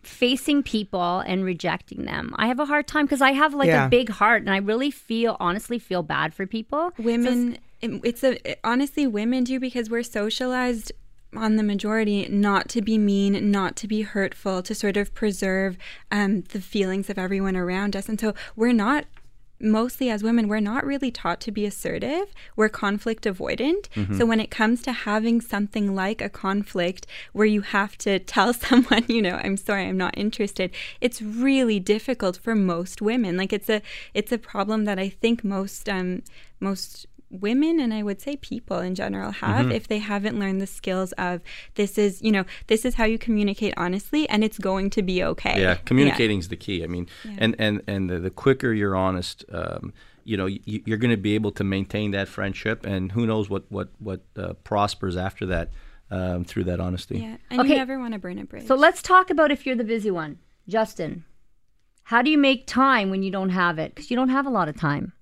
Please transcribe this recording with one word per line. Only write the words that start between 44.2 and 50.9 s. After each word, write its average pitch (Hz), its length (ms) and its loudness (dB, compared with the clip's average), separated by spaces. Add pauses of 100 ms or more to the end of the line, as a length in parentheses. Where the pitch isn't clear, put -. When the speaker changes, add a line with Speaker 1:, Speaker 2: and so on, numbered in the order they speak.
Speaker 3:
and 214 160 4
it's 214 120 -4
going 190 340 0
to 226 100 0
be 180 200 0
okay." - 340 0
Speaker 4:
Yeah, 92 160 4
Speaker 3:
Yeah. 87 120 4
Speaker 4:
communicating's 117 640 4
the - 80 -8
key. 85 300 -4
I - 20 -8
mean, 87 180 -4 (200)
Speaker 3:
Yeah. 214 140 -12
Speaker 4:
and, 113 200 0
and, 104 260 0
and 98 240 -2
the, 87 100 -2
the 90 100 -4
quicker 131 420 2
you're 101 240 0
honest, 92 560 -2
um, 85 400 -8 (320)
you 107 140 -4
know, 92 80 0
y-, 98 160 -4 (240)
you're 110 120 -2